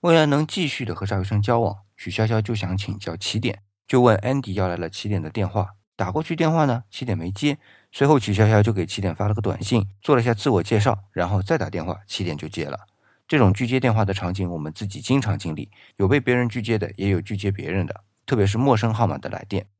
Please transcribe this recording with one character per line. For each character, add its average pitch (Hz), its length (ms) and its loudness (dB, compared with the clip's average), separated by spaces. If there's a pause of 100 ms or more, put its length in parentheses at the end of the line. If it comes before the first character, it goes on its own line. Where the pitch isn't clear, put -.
为 175 120 4
了 160 140 8
能 147 180 2
继 170 220 -2
续 131 180 -4
的 87 120 -6
和 98 100 -6
赵 98 140 -2
医 92 40 -2
生 104 160 0
交 117 200 2
往， 107 180 -2 (180)
曲 - 140 -12
筱 110 160 0
绡 110 160 0
就 113 140 -4
想 92 200 -4
请 101 220 -6
教 85 180 -8
七 - 220 -6
点， 120 240 -6 (240)
就 127 140 4
问 120 180 6
Andy 127 360 -4
要 95 120 0
来 87 100 -2
了 85 140 -8
七 - 180 -10
点 95 140 0
的 78 80 -8
电 95 180 -2
话。 101 260 -2 (200)
打 - 160 -4
过 156 140 -2
去 165 100 -6
电 160 180 2
话 160 120 2
呢， 120 260 0
七 - 140 -12
点 113 120 -2
没 82 140 -6
接。 143 280 -2 (340)
随 - 120 2
后 143 140 6
曲 107 160 0
筱 107 180 6
绡 104 120 6
就 110 80 0
给 92 120 -2
七 - 160 -8
点 90 140 -2
发 101 140 -2
了 104 60 2
个 113 60 -4
短 104 220 -4
信， 104 260 0 (140)
做 147 140 4
了 120 40 4
一 113 40 0
下 120 100 2
自 131 160 -2
我 92 120 4
介 110 180 2
绍， 107 320 0
然 90 160 -2
后 98 120 0
再 127 160 0
打 151 140 -4
电 80 140 -6
话， 82 240 -8
七 - 160 -6
点 80 120 -4
就 78 120 -10
接 76 180 -6
了。 69 140 -10 (480)
这 156 100 2
种 101 140 6
拒 113 160 0
接 131 100 0
电 123 160 2
话 110 100 2
的 98 80 -2
场 92 220 -4
景 95 160 -4
我 87 80 -6
们 78 140 -8
自 104 160 -8
己 - 120 -12
经 135 200 0
常 104 180 -2
经 80 160 -6
历， 65 160 -10 (260)
有 98 120 2
被 139 100 4
别 123 160 0
人 123 140 0
拒 117 120 -6
接 110 160 -2
的， 101 200 -4
也 98 140 -2
有 90 100 0
拒 104 160 -8
接 101 160 -2
别 101 180 -8
人 92 160 -2
的， - 160 -12 (240)
特 - 80 0
别 107 100 4
是 98 140 2
陌 131 180 4
生 113 160 2
号 113 140 2
码 76 100 0
的 - 140 -10
来 - 180 -10
电。 - 200 -4 (120)